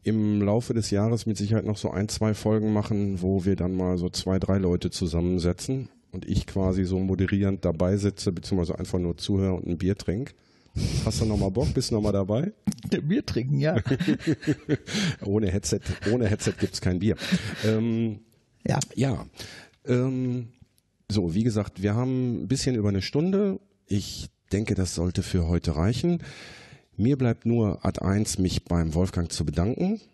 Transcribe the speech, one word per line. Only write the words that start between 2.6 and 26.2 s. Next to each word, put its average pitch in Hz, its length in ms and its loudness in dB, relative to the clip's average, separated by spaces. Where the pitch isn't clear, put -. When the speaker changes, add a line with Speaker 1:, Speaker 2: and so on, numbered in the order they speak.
Speaker 1:
machen, 101 500 0
wo 95 220 2
wir 95 120 2
dann 92 180 0
mal 90 240 0
so 87 120 0
zwei, 95 280 0
drei 95 200 2
Leute 90 320 2
zusammensetzen 90 960 0
und 92 160 -10
ich - 180 0
quasi 92 380 0
so 92 160 0
moderierend 95 640 2
dabei 90 320 2
sitze, 101 340 0
beziehungsweise 87 480 -2
einfach 92 200 -4
nur 87 180 -2
zuhöre 95 380 0
und 90 120 -6
ein 85 120 -2
Bier 95 180 0
trinke. 107 360 -6
Hast - 160 0
du 120 40 2
noch 107 140 0
mal 98 120 2
Bock? 120 220 0
Bist - 180 -2
du 120 40 0
noch 107 80 2
mal 107 100 2
dabei? 107 400 0
Speaker 2:
Ja, 165 80 0
Bier 185 240 0
trinken, 135 360 -2
ja. 156 160 0
Speaker 1:
<laughs> - 720 -2
Ohne 101 260 2
Headset, 101 300 -2
ohne 120 160 2
Headset 104 300 0
gibt's - 220 -4
kein 90 180 0
Bier. 104 180 2
Ähm, 110 540 0
Speaker 2:
Ja. - 140 2
Speaker 1:
ja. 123 300 0
Ähm, 123 640 0
so, 92 260 2
wie 107 100 2
gesagt, 104 380 -2
wir 101 120 2
haben 127 480 -2
ein 95 60 -6
bisschen 131 260 0
über 104 140 2
eine 98 140 0
Stunde. 190 580 0
Ich - 420 -4
denke, 104 220 0
das 92 220 -2
sollte 90 260 0
für 87 260 0
heute 85 280 0
reichen. 120 460 2